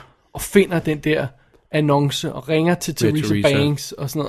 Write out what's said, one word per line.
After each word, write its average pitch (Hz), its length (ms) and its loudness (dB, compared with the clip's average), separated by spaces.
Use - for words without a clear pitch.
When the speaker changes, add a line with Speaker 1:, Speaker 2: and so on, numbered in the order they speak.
Speaker 1:
Og - 80 -12
finder 185 380 2
den 151 200 -4
der 143 280 -2
annonce 143 640 0
og 135 160 -10
ringer 160 260 2
til 147 380 -2
Speaker 2:
Med 151 80 0
Speaker 1:
Theresa 107 120 0
Speaker 2:
Theresa. 139 240 2
Speaker 1:
Banks 143 340 0
og 139 180 -8
sådan 156 200 -4